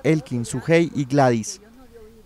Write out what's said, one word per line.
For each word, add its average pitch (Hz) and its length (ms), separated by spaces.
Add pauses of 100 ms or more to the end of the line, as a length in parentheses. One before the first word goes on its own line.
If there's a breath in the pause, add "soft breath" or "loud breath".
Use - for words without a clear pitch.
Elkin, 135 420
Sujei 160 500
y 147 80
Gladys. 123 560 (680)